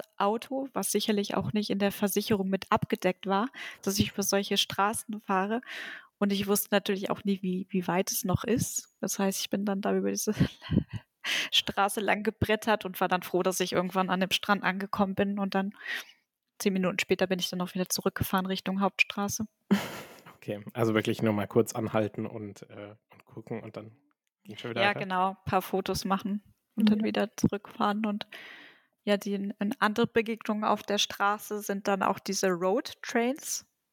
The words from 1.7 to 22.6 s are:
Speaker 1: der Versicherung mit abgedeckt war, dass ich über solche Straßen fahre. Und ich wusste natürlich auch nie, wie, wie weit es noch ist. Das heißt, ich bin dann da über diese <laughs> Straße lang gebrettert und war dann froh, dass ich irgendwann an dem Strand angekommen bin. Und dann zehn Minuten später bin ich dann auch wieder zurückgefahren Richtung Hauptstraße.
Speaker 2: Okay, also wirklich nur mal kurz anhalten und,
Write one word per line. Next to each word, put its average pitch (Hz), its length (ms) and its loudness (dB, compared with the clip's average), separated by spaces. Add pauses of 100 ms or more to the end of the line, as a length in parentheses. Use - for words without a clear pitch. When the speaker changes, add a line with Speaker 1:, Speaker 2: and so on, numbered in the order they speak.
Speaker 1:
der 196 140 2
Versicherung 202 560 0
mit 190 200 -2
abgedeckt - 560 0
war, 196 220 2 (340)
dass 196 180 -2
ich 208 120 -2
über 202 120 -4
solche 196 340 0
Straßen 208 640 -2
fahre. 202 400 0 (560)
Und 202 160 2
ich 196 140 0
wusste 208 280 2
natürlich 196 340 0
auch 208 140 -2
nie, 196 180 0
wie, 185 280 -2
wie 180 180 0
weit 180 240 2
es - 140 -2
noch 180 180 0
ist. - 560 -2
Das - 180 -4
heißt, 196 220 0
ich - 100 -6
bin 196 140 -2
dann 202 160 -2
da 196 160 0
über 190 140 0
diese 202 240 -2
<laughs> - 1200 -2
Straße - 480 2
lang 196 220 2
gebrettert 214 640 2
und 185 160 -8
war 185 60 4
dann 180 160 2
froh, 180 200 2
dass 185 160 2
ich 180 140 0
irgendwann 185 360 2
an 185 100 2
dem 185 120 2
Strand - 320 2
angekommen 196 520 0
bin. 202 240 0
Und 196 160 0
dann 196 160 0 (880)
zehn 202 140 2
Minuten 185 260 2
später 185 280 2
bin 185 120 0
ich 180 100 -2
dann 185 120 -4
auch 180 120 -4
wieder 185 160 -2
zurückgefahren - 580 0
Richtung 190 340 -2
Hauptstraße. 202 640 0 (880)
Speaker 2:
Okay, 104 280 -8 (100)
also 113 200 4
wirklich 107 280 2
nur 110 120 4
mal 104 140 0
kurz - 260 4
anhalten 110 520 0
und, 104 440 -12